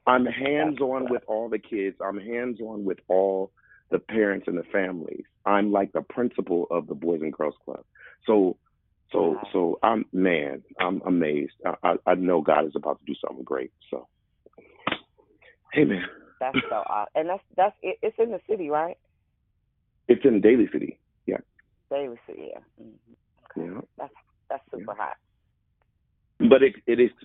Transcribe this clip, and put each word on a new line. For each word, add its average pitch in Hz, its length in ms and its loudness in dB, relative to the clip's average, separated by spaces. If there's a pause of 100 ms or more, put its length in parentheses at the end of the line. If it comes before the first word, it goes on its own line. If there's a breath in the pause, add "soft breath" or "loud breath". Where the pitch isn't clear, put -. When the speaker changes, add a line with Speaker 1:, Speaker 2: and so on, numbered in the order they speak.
Speaker 1:
I'm 127 160 6
Speaker 2:
That's 120 140 -2
Speaker 1:
hands-on 139 640 -2
Speaker 2:
good. 127 80 -4
Speaker 1:
with 117 160 -2
all 110 220 -4
the 110 100 -4
kids. 98 440 -4
I'm 98 160 -6
hands-on 110 680 -8
with 95 120 -2 (120)
all 95 420 2 (400 soft breath)
the 87 80 0
parents 101 480 0
and 87 100 -4
the 82 140 -6
families. 90 540 -4 (200)
I'm 101 260 4
like 98 200 0
the 80 100 -4
principal 98 680 -4
of 82 160 -2
the 82 80 -8
Boys 80 260 -4
and 78 120 -4
Girls 76 200 -4 (120)
Club. 67 180 -12 (420 soft breath)
So, 101 300 4 (560)
so, 87 200 2
Speaker 2:
Wow. 104 200 -6
Speaker 1:
so 87 320 0
I'm, 110 300 2
man, 80 500 0 (160)
I'm 92 260 -2
amazed. 78 460 0 (140)
I, 85 80 -2 (100)
I, 87 120 4 (120)
I 92 80 6
know 90 260 2
God 76 240 4
is 76 120 -8
about 76 220 -4
to - 60 -20
do 76 80 -8 (140)
something 65 160 -12
great. 65 280 -6 (180)
So, 64 180 -10 (1700 soft breath)
amen. 104 260 2 (360)
Speaker 2:
That's 131 180 -4 (120)
so 113 60 -2 (120)
awesome. 104 280 -4
And 160 140 -2
that's, 190 140 -6 (140)
that's, 196 260 2
it, 185 180 -6
it's 220 180 -4
in 233 120 0
the 180 80 -6 (100)
city, 175 200 -4
right? 156 280 -2 (1080)
Speaker 1:
It's 120 160 6
in 117 160 6
Daly 107 320 6
City. - 260 -6 (280)
Yeah. 98 120 -4 (540)
Speaker 2:
Daly 135 240 -6 (100)
City, - 280 -16
yeah. - 60 -16 (220)
Mm-hmm. - 920 -16
Speaker 1:
Yeah. 120 60 -10 (160)
Speaker 2:
That's, - 160 -12 (360)
that's 135 220 -10
super 107 260 -10
Speaker 1:
Yeah. 104 80 -6
Speaker 2:
hot. - 120 -10 (1300)
Speaker 1:
But 131 140 10
it, 127 120 4 (120)
it 117 140 2
is, 117 80 6 (160)